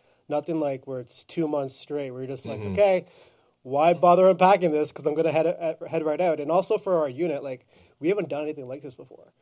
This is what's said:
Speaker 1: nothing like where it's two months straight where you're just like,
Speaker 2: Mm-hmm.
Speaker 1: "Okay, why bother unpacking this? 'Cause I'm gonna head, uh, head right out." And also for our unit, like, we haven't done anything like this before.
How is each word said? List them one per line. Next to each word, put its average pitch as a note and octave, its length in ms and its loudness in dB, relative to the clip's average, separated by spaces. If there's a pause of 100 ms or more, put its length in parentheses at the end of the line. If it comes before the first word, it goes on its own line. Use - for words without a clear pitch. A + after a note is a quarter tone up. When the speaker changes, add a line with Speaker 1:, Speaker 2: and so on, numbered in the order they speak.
(280)
Speaker 1:
nothing D3 320 -2
like C#3 260 -4
where C3 140 -8
it's - 240 -16
two D#3+ 240 -4
months C#3+ 260 -4
straight C#3+ 360 -8
where B2+ 120 -12
you're C3 140 -10
just - 80 -14
like, - 160 -10
Speaker 2:
Mm-hmm. G3 140 -6
Speaker 1:
"Okay, F#3+ 320 4 (560)
why D3 320 2
bother F3+ 340 6
unpacking F#3 440 6
this? D3+ 200 0
'Cause C#3 140 -6
I'm D3+ 80 0
gonna D#3+ 180 0
head, D#3+ 140 2
uh, E3 420 -4
head D#3+ 160 -4
right D3+ 160 -2
out." E3 180 0
And D3 120 -4
also F#3+ 260 2
for F#3 220 0
our D3+ 100 0
unit, C#3+ 340 -4
like, C3 240 -10 (320)
we D#3 120 -2
haven't G3 180 -2
done C#3+ 140 -6
anything D3 260 -10
like C#3 140 -12
this C#3+ 100 -16
before. - 500 -20